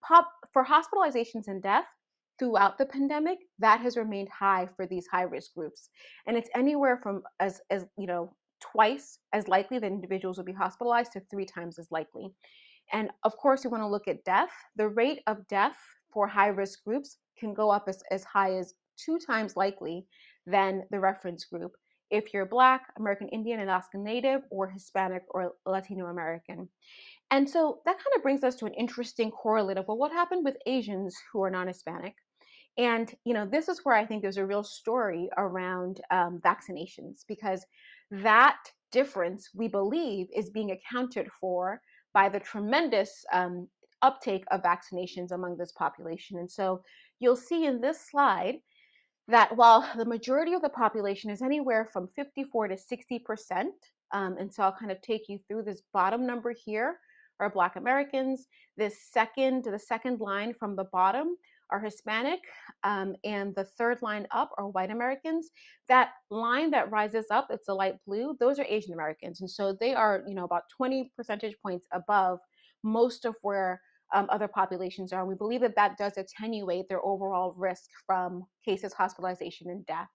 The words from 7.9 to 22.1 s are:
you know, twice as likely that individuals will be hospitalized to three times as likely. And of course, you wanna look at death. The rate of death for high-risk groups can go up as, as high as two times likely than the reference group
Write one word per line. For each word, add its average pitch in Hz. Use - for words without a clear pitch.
you 196
know, 175
twice -
as 202
likely 196
that 214
individuals 185
will 185
be 185
hospitalized 233
to 196
three 196
times 170
as 170
likely. 160
And 214
of 220
course, 269
you 247
wanna 220
look 208
at -
death. 208
The 214
rate 233
of 208
death 202
for 202
high-risk 202
groups 269
can 214
go 214
up 202
as, 190
as 190
high 190
as 180
two 320
times 220
likely 185
than 190
the 202
reference 190
group 175